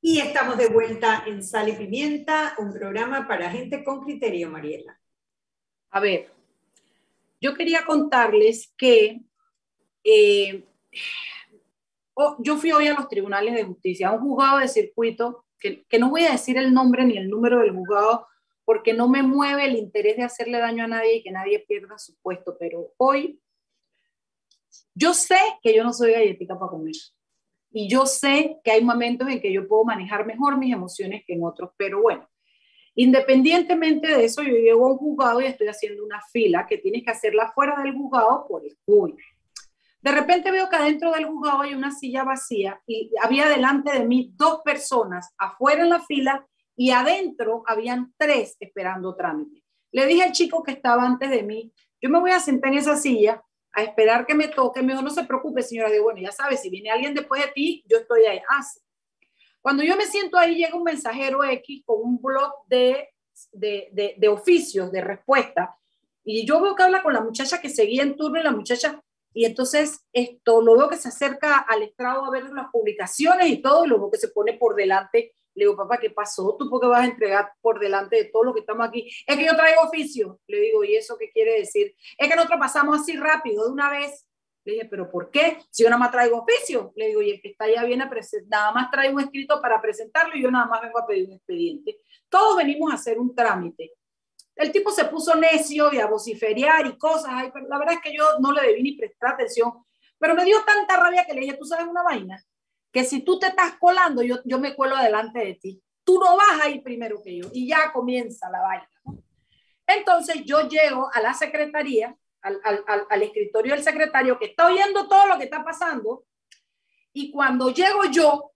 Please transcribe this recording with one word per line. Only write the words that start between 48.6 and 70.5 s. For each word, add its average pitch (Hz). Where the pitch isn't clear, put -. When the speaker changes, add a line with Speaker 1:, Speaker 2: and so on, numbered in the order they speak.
Speaker 2:
esperando 185
trámite. 156
Le 262
dije 339
al 359
chico 330
que 277
estaba 247
antes 247
de 247
mí, 220
"Yo 262
me 311
voy 359
a 370
sentar 269
en 285
esa 294
silla 226
a 214
esperar 220
que 302
me 302
toque." 262
Me 262
dijo, 269
"No 285
se 294
preocupe, 262
señora." 226
Digo, 208
"Bueno, 220
ya 190
sabe, 269
si 190
viene 202
alguien 262
después 285
de 277
ti, 320
yo 226
estoy 226
ahí." 196
Ah, -
sí. -
Cuando 277
yo 339
me 403
siento 381
ahí, 339
llega 330
un 339
mensajero 269
X 269
con 220
un 240
blog 269
de, 254
de, 202
de, 202
de 208
oficios, 208
de 190
respuesta. -
Y 220
yo 311
veo 392
que 370
habla 370
con 311
la 226
muchacha 269
que 294
seguía 233
en 277
turno 302
y -
la 294
muchacha, 240
y 233
entonces 262
esto, 240